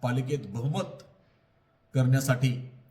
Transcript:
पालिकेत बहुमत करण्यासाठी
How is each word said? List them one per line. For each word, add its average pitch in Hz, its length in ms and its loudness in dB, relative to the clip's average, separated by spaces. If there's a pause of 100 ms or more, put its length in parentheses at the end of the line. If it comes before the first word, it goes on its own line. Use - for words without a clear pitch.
पालिकेत 127 440 0
बहुमत 135 560 -4 (880)
करण्यासाठी 127 760 2 (220)